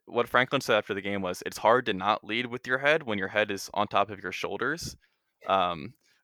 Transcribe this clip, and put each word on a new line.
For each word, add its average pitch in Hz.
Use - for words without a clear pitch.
what 117
Franklin 127
said 113
after 107
the 98
game 98
was, 90
"It's 95
hard 120
to 110
not 98
lead 120
with 120
your 127
head 151
when 107
your 95
head 107
is 95
on 101
top 101
of 98
your 92
shoulders." 113
Um, 90